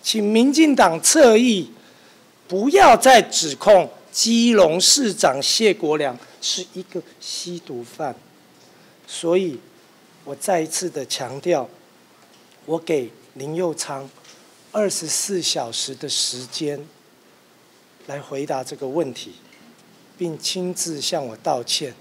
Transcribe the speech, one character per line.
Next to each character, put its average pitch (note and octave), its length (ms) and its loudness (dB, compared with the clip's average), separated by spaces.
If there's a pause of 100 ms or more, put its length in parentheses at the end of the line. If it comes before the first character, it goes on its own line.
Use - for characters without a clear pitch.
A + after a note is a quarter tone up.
请 G#3+ 240 -4
民 A3 260 4
进 D4+ 240 4
党 F3 280 4
侧 C4 340 6
翼 A3 340 2 (760)
不 G3+ 220 -2
要 E4 260 8
再 B3+ 240 8
指 D#3 360 -4
控 F3+ 340 6 (200)
基 A#3 440 2
隆 F3 260 4
市 A#3+ 320 2
长 C#3 300 0
谢 G#3 320 2
国 D#3 240 -2
良 C3+ 180 -2 (240)
是 - 320 -6
一 F#3 120 -12
个 F3 180 -12 (180)
吸 - 380 -12
毒 B2 260 -14
犯。 C3 300 -10 (920)
所 E3+ 300 -2
以， E3+ 220 -4 (680)
我 C#3 100 -12
再 F3+ 260 -2
一 D#3+ 60 -4
次 F3 220 -8
的 D3 160 -8
强 B2+ 360 -8
调， D#3 280 -2 (960)
我 D#3+ 140 -4
给 D3 320 -4 (240)
林 C#3 200 -12
右 E3+ 200 -4
昌 C#3 340 -12 (640)
二 G#3 160 -2
十 F3+ 180 -6
四 F3 360 -4
小 C3+ 280 -6
时 C3 240 -8
的 C#3 140 -14
时 B2 380 -6
间 C#3+ 400 -8 (1200)
来 C#3+ 120 -12
回 C#3+ 280 -10
答 C3+ 180 -6
这 C#3 100 -14
个 C#3+ 120 -10
问 C#3 260 -4
题， - 200 -16 (840)
并 E3 220 -8
亲 F3+ 340 -6
自 E3 260 -8
向 C#3+ 280 -6
我 A2 120 -12
道 C3+ 240 -4
歉。 B2+ 380 -6